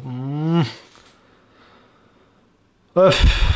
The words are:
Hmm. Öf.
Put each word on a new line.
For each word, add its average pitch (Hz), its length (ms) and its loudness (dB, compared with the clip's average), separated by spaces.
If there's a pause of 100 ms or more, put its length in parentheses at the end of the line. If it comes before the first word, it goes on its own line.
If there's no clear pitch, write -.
Hmm. 143 600 -4 (2250)
Öf. 185 300 4 (300)